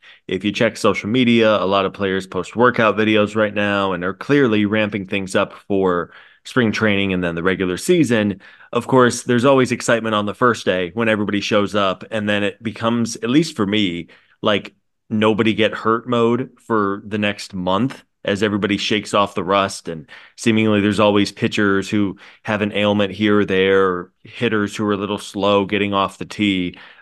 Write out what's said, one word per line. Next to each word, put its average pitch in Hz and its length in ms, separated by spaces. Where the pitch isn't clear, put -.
if 92 160
you 104 100
check 110 260
social 101 320
media, 113 520
a 92 40
lot 98 180
of 95 80
players 95 340
post 90 300
workout 117 400
videos 107 400
right 107 160
now 101 400
and 87 120
are 95 100
clearly 120 500
ramping 104 400
things 95 320
up 98 160
for 92 600
spring 117 240
training 98 440
and 90 100
then 85 100
the 85 80
regular 90 360
season. 113 600
Of 117 160
course, 123 360
there's 123 240
always 131 260
excitement 113 420
on 104 120
the 101 80
first 117 320
day 90 260
when 113 160
everybody 104 320
shows 101 340
up, 98 360
and 104 180
then 104 140
it 101 200
becomes, 113 540
at 113 140
least 156 260
for 110 80
me, 95 440
like, 101 320
nobody 110 460
get 104 180
hurt 113 340
mode 120 440
for 104 460
the 104 100
next 104 380
month 95 500
as 101 160
everybody 101 340
shakes 104 380
off 101 200
the 92 100
rust. 98 440
And 80 180
seemingly 110 460
there's 101 180
always 101 320
pitchers 101 560
who 101 300
have 107 180
an 104 120
ailment 104 420
here 104 260
or 101 60
there, 95 400
or 90 260
hitters 107 540
who 110 80
are 104 80
a 98 60
little 101 200
slow 101 460
getting 101 300
off 98 240
the 87 80
tee. 92 500